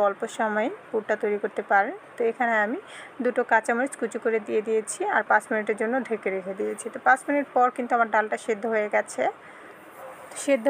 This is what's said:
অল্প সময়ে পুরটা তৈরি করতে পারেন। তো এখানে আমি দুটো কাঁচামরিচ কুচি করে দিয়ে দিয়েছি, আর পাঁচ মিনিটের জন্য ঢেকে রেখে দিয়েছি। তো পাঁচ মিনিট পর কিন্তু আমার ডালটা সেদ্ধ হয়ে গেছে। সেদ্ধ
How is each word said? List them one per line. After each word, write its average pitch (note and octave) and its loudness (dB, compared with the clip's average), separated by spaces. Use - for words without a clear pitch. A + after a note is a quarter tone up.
অল্প G3 -2
সময়ে G#3+ 0
পুরটা A3 -2
তৈরি G#3 0
করতে G#3 -4
পারেন। A3 4
তো - -2
এখানে A#3 0
আমি B3 -2
দুটো B3 0
কাঁচামরিচ A#3 2
কুচি A#3 -4
করে A3+ 2
দিয়ে A3 0
দিয়েছি, A3 -2
আর A3+ 4
পাঁচ G#3+ 6
মিনিটের G#3+ 0
জন্য A3+ 0
ঢেকে G#3 -4
রেখে F#3+ -6
দিয়েছি। G#3+ -4
তো - -8
পাঁচ B3+ 6
মিনিট C#4+ 2
পর B3 6
কিন্তু A#3+ -2
আমার A3+ 2
ডালটা G#3+ 2
সেদ্ধ G#3+ -2
হয়ে G#3+ 0
গেছে। G#3+ -2
সেদ্ধ C4+ 2